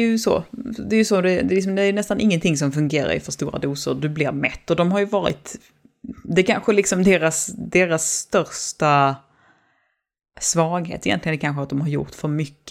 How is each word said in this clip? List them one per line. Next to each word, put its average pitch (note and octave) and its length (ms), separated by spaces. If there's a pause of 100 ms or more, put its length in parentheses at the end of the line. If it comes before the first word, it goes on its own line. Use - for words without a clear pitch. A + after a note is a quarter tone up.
ju A3+ 100
så. G3 260 (440)
Det A3 80
är - 20
ju G#3+ 60
så, G3+ 160
det, F3+ 80 (140)
det F3+ 120
är - 20
liksom, F#3+ 180
det G3 80
är G3 100
nästan G#3 280
ingenting F3 360
som C#3+ 160
fungerar D3 400
i - 80
för - 120
stora - 260
doser. C#3 360
Du C#3 140
blir D3 240
mätt. - 380
Och D#3+ 60
de F3 160
har G3+ 60
ju G3+ 80
varit, F3 500 (680)
det F3 180
är F#3 40
kanske A3 260
liksom G3 300
deras, D#3+ 440
deras F3 640
största C#3+ 1080 (1200)
svaghet E3 640
egentligen F3 320
är - 20
kanske D3 220
att C#3 80
de C#3 100
har D#3 80
gjort C#3+ 260
för - 140
mycket D3+ 420